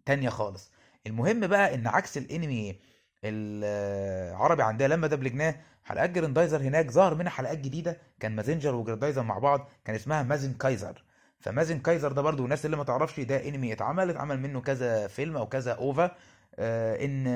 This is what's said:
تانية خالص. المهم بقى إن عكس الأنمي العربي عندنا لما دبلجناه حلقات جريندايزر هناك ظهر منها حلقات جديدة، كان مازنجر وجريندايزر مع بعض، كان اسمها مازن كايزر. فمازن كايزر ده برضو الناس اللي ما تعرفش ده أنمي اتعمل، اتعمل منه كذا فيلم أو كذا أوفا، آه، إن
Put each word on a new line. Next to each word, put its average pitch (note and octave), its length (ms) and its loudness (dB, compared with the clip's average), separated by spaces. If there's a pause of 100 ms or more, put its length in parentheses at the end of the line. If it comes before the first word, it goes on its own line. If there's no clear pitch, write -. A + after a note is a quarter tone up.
تانية C#3 220 2
خالص. G#2 440 -4 (340)
المهم E3+ 400 2
بقى G3 280 4
إن A#2 120 -2
عكس D3 320 0
الأنمي B2+ 600 -4 (460)
العربي G#2 1400 0
عندنا B2 320 2
لما D#3+ 120 2
دبلجناه C#3 480 0 (300)
حلقات - 260 0
جريندايزر D#3+ 520 2
هناك C#3 280 2
ظهر E3 240 6
منها F3 160 -2
حلقات C3+ 280 -4
جديدة، D#3 400 -4 (220)
كان A2 160 -2
مازنجر C#3 380 0
وجريندايزر A#2+ 480 0
مع G#2+ 160 -2
بعض، C#3 300 2 (160)
كان A2 120 -2
اسمها D3 260 -2
مازن C3+ 300 0
كايزر. A#2+ 520 -2 (340)
فمازن D#3+ 400 0
كايزر D3 340 2
ده C#3 100 2
برضو C#3+ 220 0
الناس D3 220 0
اللي D#3 100 0
ما C#3+ 80 -4
تعرفش C3+ 360 0
ده C3+ 280 -2
أنمي C3 240 -4
اتعمل، E3 380 0
اتعمل C#3+ 300 -4
منه C3+ 200 -4
كذا A#2+ 460 0
فيلم D3+ 300 -6
أو A2+ 100 -2
كذا B2 260 -2
أوفا، C#3 380 0 (460)
آه، A2+ 480 -2
إن C3+ 200 -2 (100)